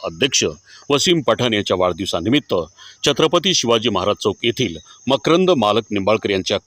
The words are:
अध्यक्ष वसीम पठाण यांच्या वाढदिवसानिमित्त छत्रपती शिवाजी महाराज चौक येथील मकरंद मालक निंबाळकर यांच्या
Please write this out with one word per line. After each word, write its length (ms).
अध्यक्ष 420
वसीम 320
पठाण 320
यांच्या 240
वाढदिवसानिमित्त 760
छत्रपती 480
शिवाजी 360
महाराज 260
चौक 280
येथील 340
मकरंद 420
मालक 420
निंबाळकर 380
यांच्या 380